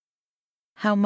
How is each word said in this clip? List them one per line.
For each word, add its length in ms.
How 100